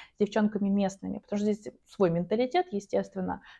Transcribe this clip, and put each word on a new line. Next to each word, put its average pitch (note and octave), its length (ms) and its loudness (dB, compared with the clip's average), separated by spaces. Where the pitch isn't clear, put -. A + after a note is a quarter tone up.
с - 60 -4
девчонками G#3 480 0
местными, G3 500 0
потому G#3 220 -6
что G#3 120 2
здесь - 220 -8
свой F#3 240 2
менталитет, A3+ 600 0
естественно. G3 720 -4